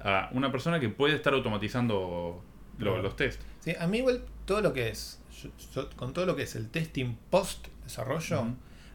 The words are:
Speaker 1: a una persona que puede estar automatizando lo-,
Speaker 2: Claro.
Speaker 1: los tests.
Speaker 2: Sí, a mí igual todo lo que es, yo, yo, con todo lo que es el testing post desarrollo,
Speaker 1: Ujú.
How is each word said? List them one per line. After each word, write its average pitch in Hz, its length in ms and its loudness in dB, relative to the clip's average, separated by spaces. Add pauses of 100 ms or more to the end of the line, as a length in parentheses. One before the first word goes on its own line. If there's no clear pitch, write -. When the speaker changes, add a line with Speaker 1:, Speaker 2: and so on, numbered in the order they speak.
Speaker 1:
a 98 280 4
una 131 200 2
persona 165 260 2
que 120 100 2
puede 147 280 4
estar 147 180 4
automatizando 101 1120 0 (340)
lo-, 104 120 2
Speaker 2:
Claro. 90 120 2
Speaker 1:
los 95 140 -2
tests. - 280 0 (160)
Speaker 2:
Sí, 165 180 -2
a 170 80 0
mí 208 120 4
igual 254 260 4 (200)
todo 208 160 2
lo 170 120 4
que 123 160 0
es, - 320 -8 (220)
yo, - 80 -10 (240)
yo, - 220 -4
con 127 160 -6
todo 180 140 0
lo 160 100 4
que 135 60 -2
es - 120 -4
el 113 140 -4
testing 131 480 -2 (140)
post - 380 2 (140)
desarrollo, 135 600 -2
Speaker 1:
Ujú. 120 140 -2 (380)